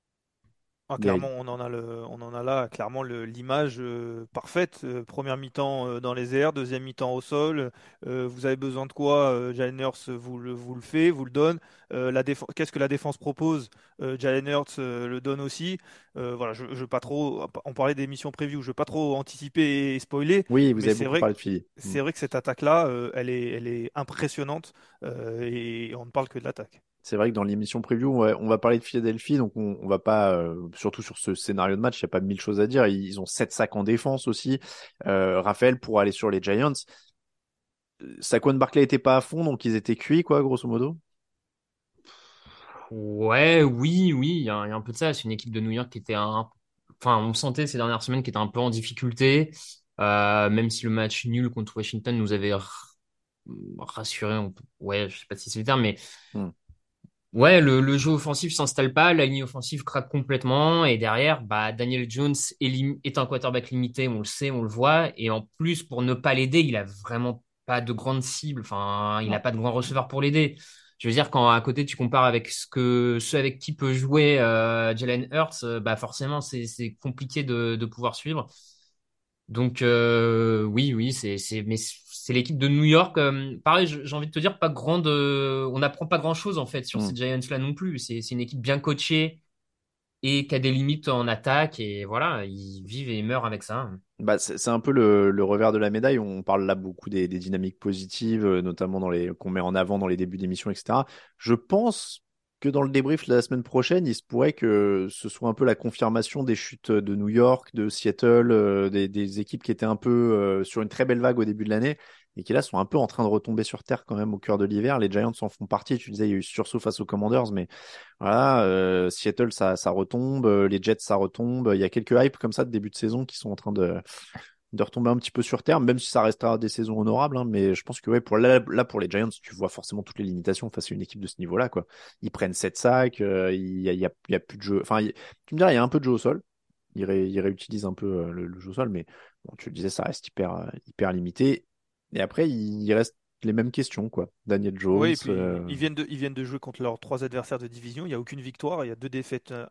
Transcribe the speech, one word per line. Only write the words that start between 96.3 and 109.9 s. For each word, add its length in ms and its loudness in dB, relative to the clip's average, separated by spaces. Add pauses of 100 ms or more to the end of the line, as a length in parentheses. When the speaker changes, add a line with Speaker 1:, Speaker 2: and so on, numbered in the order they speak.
Speaker 2:
parle 240 2
là 100 2
beaucoup 340 -10
des, 180 0
des 120 -4
dynamiques 400 -4
positives, 640 -2
euh, 160 4
notamment 400 -2
dans 80 -2
les, 280 0
qu'on 120 -10
met 100 -2
en 160 0
avant 240 2
dans 80 0
les 80 2
débuts 220 -4
d'émission, 340 -6
et 40 -4
cetera. 300 0 (320)
Je 160 0
pense 680 0 (400)
que 80 0
dans 120 2
le 80 2
débrief 380 0
de 80 4
la 60 6
semaine 200 -2
prochaine, 460 2
il 80 0
se 80 -14
pourrait 300 2
que 560 2
ce 180 -12
soit 220 -4
un 40 2
peu 120 2
la 100 6
confirmation 680 -2
des 100 0
chutes 380 -6
de 200 0
New 140 -2
York, 460 4
de 160 -2
Seattle, 640 4
euh, 380 4
des, 200 0
des 320 -4
équipes 200 -8
qui 100 -2
étaient 140 -2
un 120 0